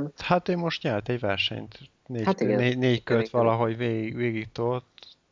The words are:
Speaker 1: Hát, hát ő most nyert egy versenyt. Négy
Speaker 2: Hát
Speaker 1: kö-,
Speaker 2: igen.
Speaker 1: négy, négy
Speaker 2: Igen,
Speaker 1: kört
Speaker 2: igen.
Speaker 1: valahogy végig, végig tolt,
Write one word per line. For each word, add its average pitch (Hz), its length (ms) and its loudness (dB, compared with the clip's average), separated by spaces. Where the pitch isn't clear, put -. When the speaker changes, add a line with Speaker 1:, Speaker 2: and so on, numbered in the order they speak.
Speaker 1:
Hát, 151 180 -10
hát - 280 2
ő 180 80 0
most 170 260 -4
nyert 107 260 -2
egy 123 120 -2
versenyt. 107 580 -4
Négy 117 180 -4
Speaker 2:
Hát 190 120 2
Speaker 1:
kö-, - 80 -2
Speaker 2:
igen. 104 120 2
Speaker 1:
négy, 123 220 2
négy 127 140 4
Speaker 2:
Igen, 117 120 0
Speaker 1:
kört 113 240 2
Speaker 2:
igen. 123 160 2
Speaker 1:
valahogy 113 320 2
végig, 113 400 -2
végig 113 360 -4
tolt, 123 320 -2